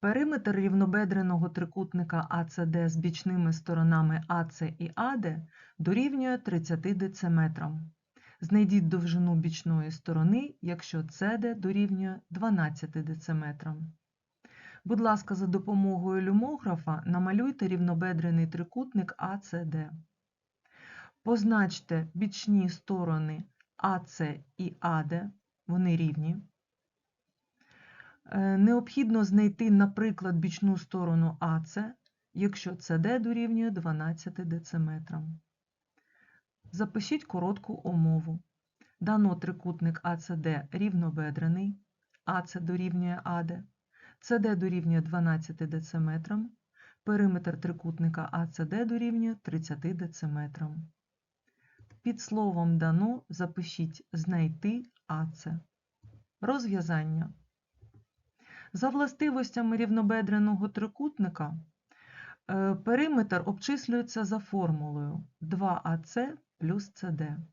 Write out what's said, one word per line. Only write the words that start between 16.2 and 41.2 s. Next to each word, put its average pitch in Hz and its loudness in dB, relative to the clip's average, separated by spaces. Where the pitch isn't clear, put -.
люмографа 196 0
намалюйте 190 0
рівнобедрений 170 2
трикутник 180 -4
А 196 -4
Ц 175 -8
Д. 156 -4
Позначте 202 2
бічні 202 2
сторони 165 -4
А 190 0
Ц 151 -6
і 180 -6
А 165 0
Д, 170 -4
вони 180 2
рівні. 156 0
Е, 190 2
необхідно 226 4
знайти, 208 4
наприклад, 196 4
бічну 190 2
сторону 165 2
А 160 0
Ц, 220 -6
якщо 185 -2
С 165 0
Д 220 2
дорівнює 226 0
дванадцяти 165 -4
дециметрам. 160 -4
Запишіть 214 -4
коротку 190 -4
умову. 160 2
Дано 202 4
трикутник 165 -4
А 170 -2
Ц 165 -6
Д 151 -2
рівнобедрений, 170 0